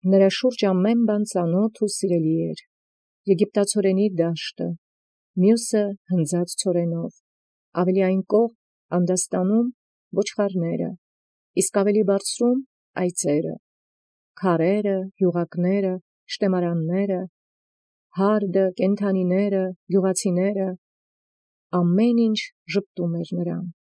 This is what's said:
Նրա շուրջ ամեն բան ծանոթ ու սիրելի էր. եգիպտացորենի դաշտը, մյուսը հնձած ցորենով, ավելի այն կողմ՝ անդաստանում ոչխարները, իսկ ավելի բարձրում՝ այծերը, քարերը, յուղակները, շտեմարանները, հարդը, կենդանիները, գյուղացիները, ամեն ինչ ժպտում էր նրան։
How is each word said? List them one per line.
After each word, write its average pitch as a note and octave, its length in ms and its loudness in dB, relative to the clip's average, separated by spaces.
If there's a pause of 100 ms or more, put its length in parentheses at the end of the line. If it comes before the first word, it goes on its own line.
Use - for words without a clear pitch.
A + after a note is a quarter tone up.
Նրա F#3+ 240 4
շուրջ A#3+ 340 -2
ամեն G3+ 380 2
բան G#3+ 240 0
ծանոթ F#3 540 0
ու A3 100 0
սիրելի E3 520 0
էր. E3 200 -6 (640)
եգիպտացորենի G3 840 2
դաշտը, E3+ 560 -4 (720)
մյուսը G#3+ 440 2 (240)
հնձած F3 500 -2
ցորենով, E3+ 640 -2 (580)
ավելի F#3 300 2
այն F#3+ 200 2
կողմ՝ A#3 280 2 (400)
անդաստանում F#3 800 0 (400)
ոչխարները, F3+ 800 -2 (680)
իսկ - 240 0
ավելի G3+ 240 2
բարձրում՝ A#3+ 580 0 (340)
այծերը, D#3+ 600 -2 (800)
քարերը, F#3+ 600 0 (200)
յուղակները, F3+ 760 0 (360)
շտեմարանները, F3+ 920 -2 (960)
հարդը, F#3+ 600 2
կենդանիները, F#3+ 920 0 (220)
գյուղացիները, F#3+ 840 0 (1000)
ամեն G#3 520 4
ինչ A3 140 2 (280)
ժպտում E3+ 480 -4
էր E3+ 180 -6
նրան։ F3 360 -4 (140)